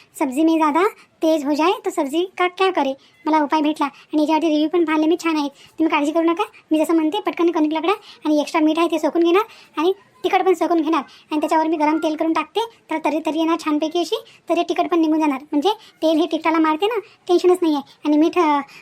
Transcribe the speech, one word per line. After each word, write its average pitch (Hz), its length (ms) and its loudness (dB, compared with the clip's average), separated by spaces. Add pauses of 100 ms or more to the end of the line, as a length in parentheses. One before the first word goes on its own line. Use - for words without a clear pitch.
(200)
"सब्जी 285 240 -2
में 330 120 2
ज़्यादा 320 320 2 (360)
तेज 320 220 2
हो 294 80 -2
जाए 311 180 2
तो 427 180 -6
सब्जी 320 360 -4 (120)
का 359 100 0
क्या 370 240 -2
करे", 277 220 -2 (320)
मला 311 140 2
उपाय 302 220 0
भेटला 302 240 -2
आणि - 360 -4
याच्यावरती 311 260 2
रिव्ह्यू 311 220 0
पण 349 160 0
पाहिले 311 220 0
मी, 339 160 2
छान 320 140 -2
आहेत. 285 120 -2
तुम्ही - 420 -4
काळजी 302 200 0
करू 330 120 0
नका, 339 200 0 (280)
मी 311 140 2
जसं 339 80 0
म्हणते 320 260 0
पटकन 339 320 -2
कणिक 311 220 0
लगडा 320 200 -2 (320)
आणि 302 140 2
एक्स्ट्रा 302 220 -2
मीठ 311 180 2
आहे 339 80 2
ते 330 120 -2
सोकून 320 240 0
घेणार 349 200 4 (340)
आणि 339 160 2 (300)
तिखट 381 180 0
पण 359 120 4
सोकून 339 280 0
घेणार 302 220 0 (280)
आणि 302 80 -2
त्याच्यावर 320 280 0
मी 330 100 -2
गरम 302 200 0
तेल 311 180 -2
करून 330 180 -2
टाकते, 320 260 -4 (320)
तर 320 140 -2
तरी 302 200 -2
तरी 311 140 -2
येणार 330 260 0
छानपैकी 311 340 -2
अशी, 453 240 -4 (260)
तर 330 60 0
ते 339 80 0
तिखट 349 260 -2
पण 349 100 0
निघून 311 200 0
जाणार, 294 200 0 (120)
म्हणजे 294 180 0
तेल 330 480 -2
हे 330 140 2
तिखटाला 330 280 0
मारते 311 260 0
ना, 440 140 -2 (280)
टेन्शनच 359 340 4
नाही 320 140 2
आहे. 269 80 -4 (220)
आणि 302 120 2
मीठ, 339 200 2
अ, 302 220 2 (220)